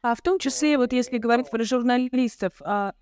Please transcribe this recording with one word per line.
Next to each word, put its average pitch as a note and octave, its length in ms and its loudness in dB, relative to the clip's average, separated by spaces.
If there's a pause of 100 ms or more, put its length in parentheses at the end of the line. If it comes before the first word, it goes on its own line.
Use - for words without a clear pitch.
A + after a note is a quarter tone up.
А A#3 120 0
в - 80 -10
том F4+ 160 2
числе, D4 400 0
вот B3 160 2
если B3 240 0
говорить A#3+ 320 2
про A3+ 120 -2
журналистов, B3 1000 0
а, G3+ 400 -4